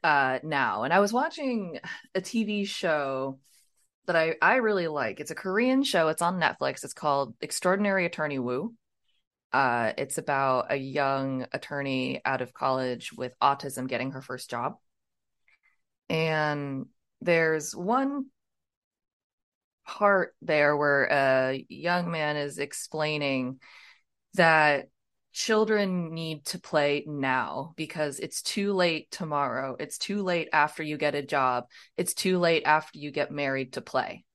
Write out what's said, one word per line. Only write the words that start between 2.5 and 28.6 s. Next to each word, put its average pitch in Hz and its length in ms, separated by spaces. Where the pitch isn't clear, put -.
show 139 760
that 175 80
I, 160 280
I 196 140
really 208 320
like. 139 320
It's 151 100
a 165 40
Korean 240 480
show. 170 260
It's 160 140
on 180 160
Netflix. 139 460
It's - 80
called 139 480
Extraordinary 196 640
Attorney 151 340
Woo. 131 360
Uh, 120 440
it's - 220
about 135 520
a 143 60
young 135 760
attorney 135 760
out 131 180
of 123 100
college 131 600
with 123 280
autism 139 480
getting 127 240
her 143 80
first 127 300
job. 123 260
And 151 760
there's 160 540
one 269 520
part 202 560
there 151 340
where 143 280
a 131 640
young 175 420
man 151 260
is 143 220
explaining 143 1000
that 156 540
children 202 800
need 160 320
to 180 120
play 147 480
now 135 680
because 151 420
it's - 240
too 202 300